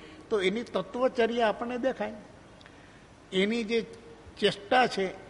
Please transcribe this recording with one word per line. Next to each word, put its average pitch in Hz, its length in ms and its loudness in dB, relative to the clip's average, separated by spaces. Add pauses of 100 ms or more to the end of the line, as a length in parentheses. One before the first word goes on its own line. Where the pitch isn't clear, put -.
(300)
તો 214 100 2
એની 190 220 2
તત્વચર્યા 233 840 2
આપણને 240 300 -2
દેખાય. 233 360 -2 (1160)
એની 208 320 2
જે 220 220 0 (540)
ચેષ્ટા 233 460 4
છે 190 280 -2 (160)